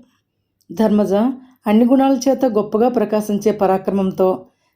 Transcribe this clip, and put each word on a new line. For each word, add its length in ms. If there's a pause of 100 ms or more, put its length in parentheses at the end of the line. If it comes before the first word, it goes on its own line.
(720)
ధర్మజ 440 (520)
అన్ని 200
గుణాల 300
చేత 360
గొప్పగా 360
ప్రకాశించే 640
పరాక్రమంతో, 760 (480)